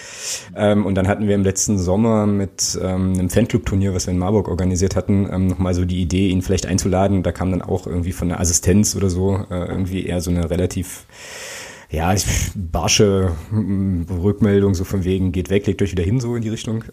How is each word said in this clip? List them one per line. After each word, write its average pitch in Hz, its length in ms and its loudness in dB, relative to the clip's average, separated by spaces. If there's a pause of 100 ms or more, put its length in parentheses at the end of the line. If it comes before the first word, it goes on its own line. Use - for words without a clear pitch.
(540)
Ähm, 104 320 2
und 95 100 0
dann 95 120 2
hatten 101 180 2
wir 101 100 2
im 98 80 2
letzten 98 340 0
Sommer 104 500 2
mit, 98 540 -2
ähm, 92 320 0
einem 90 160 0
Fanclub-Turnier, 101 640 0
was 92 120 -2
wir 92 60 -4
in 90 80 0
Marburg 95 300 2
organisiert 90 480 0
hatten, 98 340 2
ähm, 92 160 0
nochmal 92 280 0
so 90 100 0
die 90 160 0
Idee, 92 260 2
ihn 92 140 2
vielleicht 92 240 0
einzuladen. 95 580 2
Da 87 80 0
kam 92 200 -2
dann 90 100 -2
auch - 260 -4
irgendwie 87 240 -2
von 90 160 -4
der 87 140 -2
Assistenz 92 560 2
oder 95 120 2
so, 92 400 0
äh, 87 200 -4
irgendwie 90 360 -4
eher 87 140 -2
so 87 100 -4
eine 87 200 0
relativ, 90 560 -4 (840)
ja, 82 220 0
ich, 98 140 0 (300)
barsche, 95 800 2 (180)
mm, 95 580 0
Rückmeldung, 98 640 4
so 92 100 -2
von 95 200 -2
wegen, 92 280 2
geht 92 200 -2
weg, 95 160 2
legt 95 160 0
euch 98 80 0
wieder 87 120 0
hin, 107 160 2
so 120 160 -4
in 117 60 -2
die 110 80 -4
Richtung. 113 440 -4